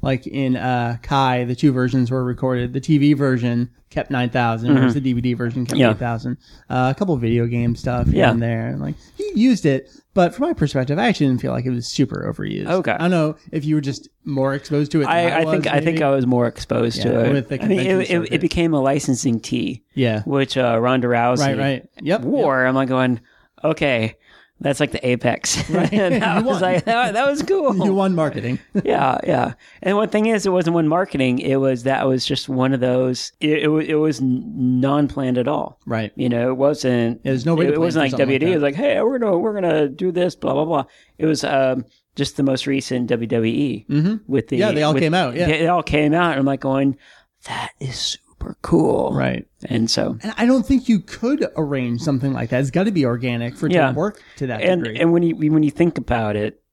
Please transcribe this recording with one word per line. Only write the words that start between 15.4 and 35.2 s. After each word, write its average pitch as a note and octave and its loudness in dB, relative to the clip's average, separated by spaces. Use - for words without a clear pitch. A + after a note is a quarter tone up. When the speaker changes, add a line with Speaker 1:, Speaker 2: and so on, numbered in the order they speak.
Speaker 2:
I E3 2
Speaker 1:
was, D#3+ 0
Speaker 2:
think, D#3 0
I C#3+ 2
think D3+ -4
Speaker 1:
maybe. D#3+ 0
Speaker 2:
I C#3+ 2
was C3+ 2
more A#2+ 2
exposed A#2 -2
Speaker 1:
Yeah, - -2
Speaker 2:
to A#2+ 2
it. C3+ 2
Speaker 1:
with C#3 -2
the C#3 -6
Speaker 2:
I - -2
mean, F#3+ 2
it, - 0
Speaker 1:
convention F#3+ 2
Speaker 2:
it, F3+ 0
Speaker 1:
circuit. - -6
Speaker 2:
it - 2
became E3+ 0
a C#3+ 2
licensing C3+ 0
tee. - -6
Speaker 1:
Yeah. A2+ 0
Speaker 2:
Which, C3+ -2
uh, A#2+ 2
Ronda B2 0
Rousey B2 2
Speaker 1:
Right, C3+ 0
right. C3+ -4
Yep, E3+ 0
Speaker 2:
wore. E3+ 0
Speaker 1:
yep. B2+ 4
Speaker 2:
I'm B2+ 2
like C3+ 0
going, B2+ 2
"Okay, C3+ 0
that's C3+ -2
like D3 0
the - -8
apex." A#2+ 0
<laughs> - -
Speaker 1:
Right. E3 0
Speaker 2:
That G#3 2
Speaker 1:
You A3+ 0
Speaker 2:
was A3 0
Speaker 1:
won. F#3 0
Speaker 2:
like, F3 0
that, A3+ 0
that B3 0
was C#4+ -2
cool. D#4+ 0
Speaker 1:
<laughs> F#3 0
You G3 2
won F#3+ 2
marketing. C3+ -2
<laughs> G3+ 0
Speaker 2:
Yeah, C#3 2
yeah. B2+ 0
And G3 0
one G#3+ 0
thing G#3+ 0
is, G#3+ 0
it G3 2
wasn't F3 2
one E3 2
marketing. C#3 0
It C3+ 0
was, C3+ 0
that C3+ 0
was C3 0
just - -4
one C3 0
of B2+ 0
those. B2+ 0
It, D3+ 2
it, D3+ 4
wa-, D#3 2
it D#3 -2
was D3+ 0
n-, B2+ 0
non-planned C3+ 0